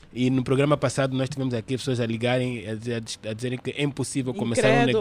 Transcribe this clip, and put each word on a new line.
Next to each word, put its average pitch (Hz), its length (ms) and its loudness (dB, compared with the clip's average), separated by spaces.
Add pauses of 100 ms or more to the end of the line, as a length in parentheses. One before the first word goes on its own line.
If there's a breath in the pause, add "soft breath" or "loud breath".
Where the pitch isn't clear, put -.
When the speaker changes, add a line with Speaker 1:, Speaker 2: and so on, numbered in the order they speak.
(120)
Speaker 1:
E 123 180 2
no 131 140 2
programa 139 320 4
passado 135 400 0
nós 131 140 0
tivemos 131 240 -2
aqui 120 240 -4
pessoas 120 240 -2
a 117 40 2
ligarem, 120 600 -2
a 110 80 -6
dizer, 113 260 -6 (280)
a 110 40 -6
dizerem 123 260 -6
que 143 120 -6
é - 120 -6
impossível 139 500 -2
começar 117 340 2
um 139 140 6
Speaker 2:
Incrédulas, 127 200 4